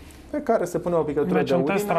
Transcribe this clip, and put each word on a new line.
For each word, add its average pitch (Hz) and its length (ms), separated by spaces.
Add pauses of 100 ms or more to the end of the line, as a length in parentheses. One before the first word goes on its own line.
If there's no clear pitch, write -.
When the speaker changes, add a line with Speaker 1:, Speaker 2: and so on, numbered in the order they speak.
(300)
Speaker 1:
pe 294 120
care 226 240
se 170 140
pune 175 160
o 160 60
picătură 147 360
Speaker 2:
Deci 135 120
Speaker 1:
de - 60
Speaker 2:
un 131 80
test 196 200
Speaker 1:
urină. 202 160